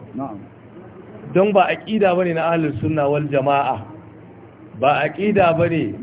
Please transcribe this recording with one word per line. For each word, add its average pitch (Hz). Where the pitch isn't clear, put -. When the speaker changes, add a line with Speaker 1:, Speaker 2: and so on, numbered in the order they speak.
Speaker 1:
Na'am. 120
Speaker 2:
Don 196
ba 185
aƙida 190
ba 180
ne 170
na 165
ahlus 160
sunna 156
wal 147
jama'a. 139
Ba 131
aƙida 185
ba 170
ne 131